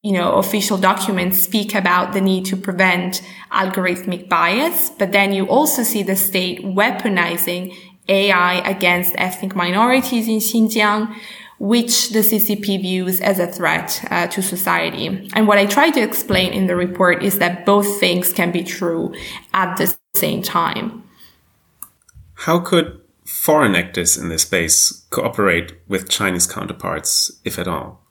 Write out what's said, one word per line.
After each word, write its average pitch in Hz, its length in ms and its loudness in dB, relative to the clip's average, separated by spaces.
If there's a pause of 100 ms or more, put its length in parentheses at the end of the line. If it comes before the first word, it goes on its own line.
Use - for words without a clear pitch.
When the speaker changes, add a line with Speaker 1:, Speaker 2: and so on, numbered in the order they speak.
Speaker 1:
you 208 100 -2
know, 180 200 2
official 196 440 2
documents 190 600 0
speak 208 380 -2
about 180 360 2
the 196 80 0
need 190 240 2
to 190 120 -4
prevent 180 680 0 (300)
algorithmic 185 760 -2
bias, 190 720 2
but 196 140 0
then 202 200 2
you 190 140 0
also 269 380 2
see 214 180 0
the 190 140 0
state 185 480 -2
weaponizing 185 1120 -2 (320)
A 196 240 4
I 180 220 4 (140)
against 180 480 0
ethnic 190 380 -4
minorities 226 720 2
in 226 120 0
Xinjiang, 214 760 0 (460)
which 233 500 2
the 220 120 2
C 214 180 2
C 208 160 0
P 202 220 -2
views 185 420 -2
as 196 180 0
a 175 80 0
threat, 170 640 -2
uh, 175 180 0
to 190 140 -4
society. 175 920 -4
And 214 120 4
what 202 120 6
I 202 80 4
try 285 240 4
to 277 100 2
explain 185 520 0
in 190 140 0
the 180 80 0
report 180 480 2
is 196 160 0
that 180 260 -2
both 202 360 4
things 180 320 2
can 175 180 0
be 175 140 -2
true 170 500 -4 (400)
at 180 220 2
the 175 180 0 (200)
same - 280 0
time. - 640 -4 (1300)
Speaker 2:
How 170 240 0
could - 400 0 (260)
foreign 117 520 2
actors 87 400 0
in 82 140 -6
this 80 120 -2
space - 680 0
cooperate 85 640 0 (120)
with 95 220 -4
Chinese 90 400 0
counterparts, - 840 -4 (140)
if - 120 -6
at 90 120 -4
all? 78 320 -6 (100)